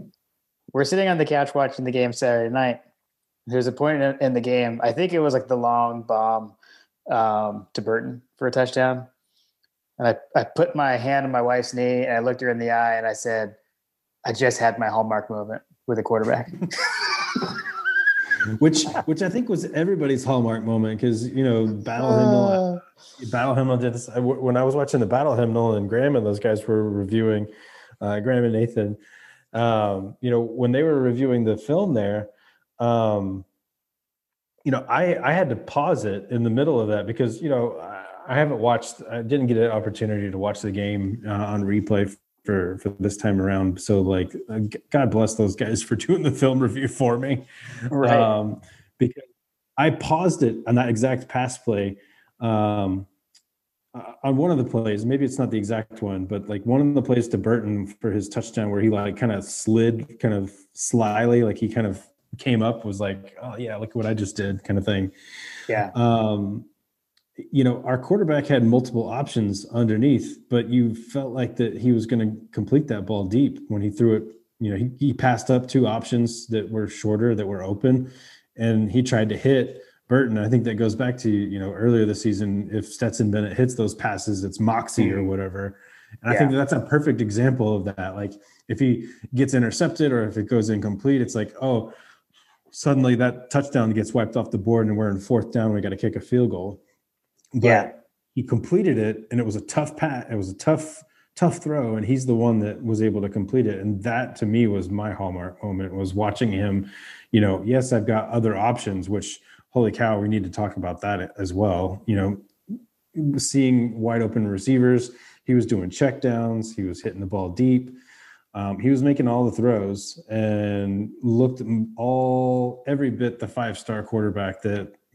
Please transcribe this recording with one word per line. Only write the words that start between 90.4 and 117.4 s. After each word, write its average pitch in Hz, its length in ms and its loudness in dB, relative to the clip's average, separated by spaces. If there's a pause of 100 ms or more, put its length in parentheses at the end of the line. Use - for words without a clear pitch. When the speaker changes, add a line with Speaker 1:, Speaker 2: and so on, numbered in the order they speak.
Speaker 2:
goes 110 260 2
incomplete, 110 520 0
it's 120 140 -4
like, 107 260 -4
"Oh, 127 300 -2 (800)
suddenly 131 440 4
that 123 340 0
touchdown 127 420 2
gets 107 220 -2
wiped 117 240 0
off 113 140 -2
the 120 60 0
board 110 300 2
and 107 100 0
we're 107 120 0
in 98 100 -2
fourth 110 320 0
down, 110 220 2
we 104 80 -2
gotta 98 160 -4
kick 110 180 -2
a 113 60 -8
field 123 300 2
goal." 95 300 -8 (720)
But 123 100 0
Speaker 1:
Yeah. 110 280 4 (420)
Speaker 2:
he 127 100 -2
completed 170 540 2
it, 107 320 -2
and 120 100 0
it 120 60 0
was 104 120 -2
a 104 40 -8
tough - 360 -4
pat-, 135 340 -4
it 117 40 -4
was 95 140 -4
a 92 60 -10
tough, - 480 -2 (320)
tough 175 220 0
throw, 131 400 -2
and 104 80 -4
he's 131 200 0
the 127 100 2
one 113 240 4
that 104 240 -4
was 113 180 0
able 104 200 2
to 98 80 -2
complete 107 380 0
it. 101 120 -4
And 98 240 -4
that, 120 340 -4
to - 80 -4
me, 113 220 4
was 95 220 -2
my 104 220 -4
Hallmark 90 500 -8
moment, 95 320 -6
was 95 200 -4
watching 104 380 0
him, 98 380 -2 (420)
you 113 100 6
know, 95 240 4
yes, 127 260 2
I've 110 160 2
got 110 220 0
other 113 260 2
options, 98 540 -2
which, 98 320 -6 (300)
holy 117 200 2
cow, 110 280 0
we 107 100 0
need 107 160 0
to 92 40 -8
talk 101 280 -6
about 90 240 -6
that 101 360 -4
as 92 160 -4
well. 92 520 0
You 110 100 2
know, 139 1200 -4
seeing 127 640 2
wide 117 220 0
open 110 260 0
receivers, 123 640 2 (320)
he 131 100 0
was 120 120 4
doing 90 240 0
checkdowns, 117 840 0
he 101 100 -4
was 90 180 -6
hitting 95 180 -8
the 98 60 -6
ball 95 240 -4